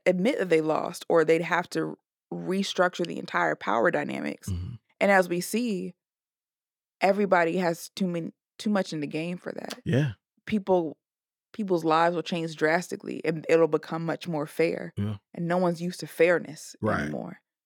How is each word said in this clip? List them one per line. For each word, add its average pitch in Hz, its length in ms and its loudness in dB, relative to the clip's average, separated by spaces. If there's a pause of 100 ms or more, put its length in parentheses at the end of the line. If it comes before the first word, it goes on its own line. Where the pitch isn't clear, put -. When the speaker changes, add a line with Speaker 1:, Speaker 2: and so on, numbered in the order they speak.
Speaker 1:
admit 185 340 2
that 190 100 -2
they 160 120 6
lost, 156 480 -2
or 165 160 6
they'd 165 160 4
have 170 300 -2
to 156 260 -4 (360)
restructure 180 720 0
the - 140 -8
entire 175 360 -2
power - 360 2
dynamics. 143 580 -4
Speaker 2:
Mm-hmm. 92 260 -8 (260)
Speaker 1:
And 196 100 4
as 185 160 6
we 175 140 -2
see, 190 520 -4 (1080)
everybody 185 560 4
has 170 320 0
too 190 180 -2
many, 170 240 -4 (260)
too - 120 -4
much 190 240 0
in 156 80 -4
the 143 60 -4
game 160 300 -6
for - 140 -10
that. - 320 -12
Speaker 2:
Yeah. 135 280 2 (340)
Speaker 1:
People, 185 520 0 (560)
people's 185 300 0
lives 165 320 4
will 165 80 -2
change 165 320 -4
drastically, - 720 -2
and 160 240 -2
it'll 165 180 6
become 160 380 -4
much 160 240 -4
more 156 180 -4
fair. 170 480 -2
Speaker 2:
Yeah. 104 200 -4 (180)
Speaker 1:
And 170 140 -4
no 175 100 0
one's 175 240 0
used 180 180 -6
to 151 80 -10
fairness 160 720 0
Speaker 2:
Right. 98 200 0
Speaker 1:
anymore. 73 400 -8 (240)